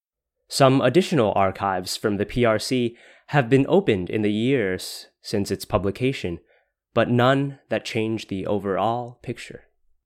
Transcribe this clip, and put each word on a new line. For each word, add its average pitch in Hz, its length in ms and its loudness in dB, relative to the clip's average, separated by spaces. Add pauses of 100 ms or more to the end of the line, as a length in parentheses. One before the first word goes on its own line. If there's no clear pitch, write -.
(480)
Some 135 320 4
additional 127 560 2
archives 95 640 -2
from 104 180 -2
the 101 80 -2
P 120 220 0
R 110 120 2
C 120 380 -2 (300)
have 127 240 0
been 135 180 6
opened 110 400 2
in 110 140 -2
the 104 100 0
years 107 760 -2 (120)
since 101 300 -4
its - 160 -6
publication, 98 720 -4 (540)
but 113 180 0
none 135 480 2 (120)
that 107 140 -4
change 110 440 -4
the 98 180 -6
overall 104 760 -2
picture. - 440 -12 (420)